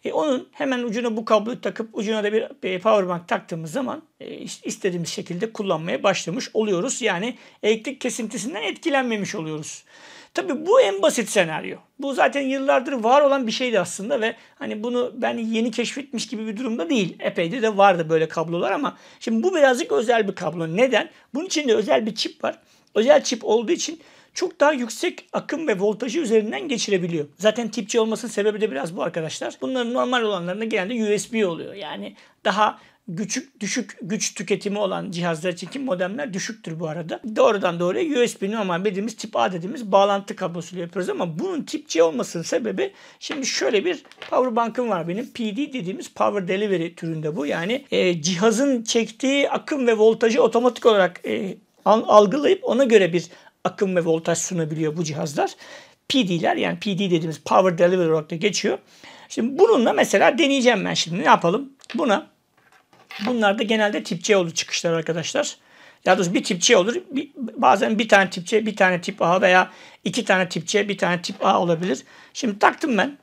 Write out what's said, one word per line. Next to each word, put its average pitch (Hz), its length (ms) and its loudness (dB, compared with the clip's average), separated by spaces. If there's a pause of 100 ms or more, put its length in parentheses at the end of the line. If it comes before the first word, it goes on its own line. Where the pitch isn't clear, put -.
E, - 60 -4
onun 294 400 -2
hemen 262 320 -4
ucuna 233 340 -4
bu 226 80 -6
kabloyu 214 360 0
takıp 226 320 -6
ucuna 214 300 -2
da 208 100 0
bir, 220 80 2 (220)
e, 185 160 -4
power 202 280 4
bank 175 200 -4
taktığımız 165 440 -6
zaman, 277 320 -6 (160)
e, - 60 -16
is-, - 420 -14
istediğimiz 175 420 -4
şekilde 185 440 -8
kullanmaya 190 500 -4
başlamış 196 500 -2
oluyoruz. 214 480 -2
Yani 220 360 -2 (260)
elektrik 220 380 -2
kesintisinden 240 600 -6
etkilenmemiş 254 760 -2
oluyoruz. 156 480 -8 (500)
Tabii 330 320 -4
bu 466 160 6
en 392 200 2
basit 247 280 0
senaryo. 160 480 -2 (220)
Bu 269 140 -6
zaten 277 280 2
yıllardır 269 520 0
var 247 280 4
olan 277 260 2
bir 220 40 -4
şeydi 240 280 0
aslında 208 420 -4
ve 226 140 -2 (200)
hani 214 280 -8
bunu 247 320 -2
ben 233 220 -4
yeni 226 340 -2
keşfetmiş 233 560 -6
gibi 220 200 -8
bir 208 100 -8
durumda 262 320 -4
değil. 208 300 0
Epeydir 180 420 -2
de 214 160 0
vardı 180 320 4
böyle 160 180 2
kablolar 170 440 -2
ama 285 260 -4 (220)
şimdi 226 240 -2
bu 370 120 2
birazcık 269 360 4
özel 233 360 2
bir 190 80 -6
kablo. 165 320 -4
Neden? 220 420 2 (240)
Bunun 302 120 -4
içinde 294 300 0
özel 220 300 2
bir 220 100 -4
çip - 280 -8
var. - 160 -6 (360)
Özel 262 280 6
çip 233 220 -6
olduğu 226 260 2
için 330 300 -4 (320)
çok - 260 -6
daha 285 140 6
yüksek 254 600 -6
akım 302 340 -4
ve 202 120 0
voltajı 214 400 -2
üzerinden 226 480 0
geçirebiliyor. 180 580 -2 (120)
Zaten 214 300 0
tip 196 220 -6
C 240 100 0
olmasının 220 320 -2
sebebi 208 300 0
de 214 100 -2
biraz 190 240 -6
bu 143 80 -4
arkadaşlar. 170 580 -6
Bunların 254 320 -4
normal 247 280 0
olanlarında 202 440 -4
genelde 214 500 -2
U 202 40 -2
S 202 140 -10
B 220 120 0
oluyor. 160 280 -6
Yani 175 420 -12 (300)
daha 208 340 0 (380)
küçük, 220 420 -8
düşük 202 420 -6
güç 208 320 -6
tüketimi 202 460 -4
olan 190 320 -4
cihazlar 170 420 -2
için 175 140 -10
ki 269 120 -10
modemler 208 540 -2
düşüktür 180 460 -8
bu 170 80 -6
arada. 160 320 -8 (160)
Doğrudan 196 440 2
doğruya 240 440 0
U 226 40 2
S - 140 -6
B, 196 100 -2
normal 190 340 -2
bildiğimiz 202 300 -4
tip - 200 -12
A 226 160 2
dediğimiz 196 400 -8
bağlantı 202 440 2
kablosuyla 175 480 -8
yapıyoruz 180 260 -6
ama 185 300 -6
bunun 349 240 -4
tip - 240 -10
C 330 160 4
olmasının 240 400 0
sebebi 220 500 -2 (260)
şimdi 269 260 -6
şöyle - 400 0
bir 359 180 -4 (260)
power 254 260 2
bank'ım 233 340 -2
var 170 180 -2
benim. 196 260 -6
P 214 240 -4
D 285 160 -4
dediğimiz 240 400 -8
power 208 340 -2
delivery 190 480 -2
türünde 160 400 -6
bu. 277 100 -4
Yani, 214 460 -4
e, 180 300 2
cihazın 226 600 2
çektiği 262 680 0
akım 247 380 -2
ve 226 100 4
voltajı 220 440 4
otomatik 240 440 2
olarak, 190 400 4
e, 214 320 -4 (280)
al-, 214 220 4
algılayıp 269 560 6
ona 240 200 2
göre 202 300 4
bir 175 120 -2 (380)
akım 185 320 -2
ve 170 100 2
voltaj 165 320 0
sunabiliyor 156 600 -4
bu 180 60 -2
cihazlar. 156 480 -4 (560)
P 247 200 2
D'ler 180 280 0
yani 175 240 -2
P 190 200 -2
D 202 60 2
dediğimiz 165 340 0
power 185 380 4
delivery 175 340 4
olarak 160 200 -2
da 175 40 -6
geçiyor. - 420 -2 (520)
Şimdi 262 300 -4
bununla 381 340 6
mesela - 440 4
deneyeceğim 247 480 4
ben 180 80 -2
şimdi. 170 260 -2
Ne 294 60 -2
yapalım? 214 480 4 (220)
Buna, 233 320 0 (960)
bunlar 220 340 2
da 233 40 0
genelde 214 400 0
tip 170 200 -6
C 208 140 4
olur 170 140 2
çıkışlar - 420 -2
arkadaşlar. 165 640 -2 (480)
Ya 190 120 4
doğrusu 185 160 0
bir 311 100 2
tip 175 180 -2
C 233 160 6
olur. 208 180 2 (160)
Bir, 277 260 -6
bazen 233 600 2
bir 226 100 0
tane 196 200 6
tip 175 160 -8
C, 220 200 0
bir 208 100 -4
tane 185 260 2
tip 196 200 -6
A 180 200 4
veya 185 300 6 (320)
iki 214 220 -4
tane 277 240 2
tip 175 180 -6
C, 208 220 0
bir 196 80 -4
tane 175 240 0
tip - 240 -6
A 202 160 4
olabilir. 180 420 -2 (300)
Şimdi 208 260 -4
taktım - 380 2
ben 254 260 -2